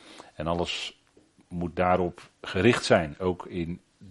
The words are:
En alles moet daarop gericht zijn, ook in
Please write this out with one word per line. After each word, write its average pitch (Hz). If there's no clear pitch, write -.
En 82
alles -
moet 87
daarop 90
gericht 107
zijn, 82
ook 92
in 87